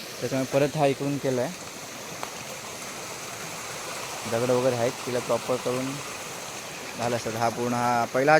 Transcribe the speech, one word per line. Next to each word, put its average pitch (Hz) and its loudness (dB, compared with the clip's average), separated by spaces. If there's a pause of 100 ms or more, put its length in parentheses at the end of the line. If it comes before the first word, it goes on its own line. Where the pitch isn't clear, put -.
(200)
त्याच्यामुळे 131 0
परत 139 4
हा 151 6
इकडून 139 2
केला 131 2
आहे. 175 -6 (2500)
दगड 120 4
वगैरे 123 6
आहेत, 120 2 (140)
तिला 123 0
प्रॉपर 120 2
करून 127 0 (1080)
झालं 120 2
असतं. 113 -2
हा 117 4
पूर्ण, 120 0
हा 120 4
पहिला, 131 4
हा 156 10